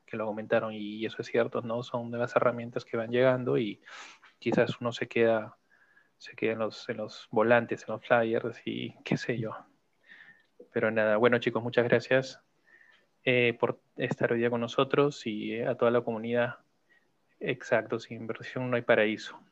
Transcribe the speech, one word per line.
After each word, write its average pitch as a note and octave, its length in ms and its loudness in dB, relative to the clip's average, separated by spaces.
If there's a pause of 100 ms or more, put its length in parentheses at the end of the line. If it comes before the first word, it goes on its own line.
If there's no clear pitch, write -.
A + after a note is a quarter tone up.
que - 120 -10
lo A2 80 -4
comentaron, A2 480 -2
y G#2+ 320 -6
eso - 160 -6
es A#2 60 -10
cierto, A#2+ 340 0
¿no? A#2+ 220 -4
Son A#2 260 -6
nuevas A#2+ 260 -4
herramientas A#2+ 480 0
que - 140 -6
van A2+ 140 -4
llegando B2+ 480 4
y G#2 200 -4 (600)
quizás A#2 420 0
uno A#2+ 100 -2
se A#2+ 160 -6
queda, A2+ 480 2 (640)
se - 180 -20
queda A2 180 -2
en A2 60 -6
los, G#2+ 300 -6
en A2 80 -8
los - 320 -12
volantes, A#2 580 2
en A2 60 -6
los A2 100 -10
flyers A#2 600 0
y A#2+ 380 -6
qué - 120 0
sé A#2 220 -4
yo. G#2+ 180 -6 (1160)
Pero A2 180 0
nada, A2 280 2
bueno, A#2+ 200 4
chicos, A#2 240 -2
muchas A#2+ 220 0
gracias, B2 580 0 (840)
eh, A#2+ 360 4
por B2+ 200 0 (160)
estar B2 380 -2
hoy A#2 60 2
día A#2 100 2
con A#2 120 0
nosotros C#3 640 0
y, G#2+ 260 -4
eh, A#2 140 -4
a B2 80 0
toda A#2+ 160 4
la A#2+ 100 4
comunidad. A#2+ 540 -2 (840)
Exacto, A#2+ 600 -2
sin A2+ 180 -12
inversión B2 540 -6
no B2 40 2
hay A#2+ 60 0
paraíso. A2 580 2 (120)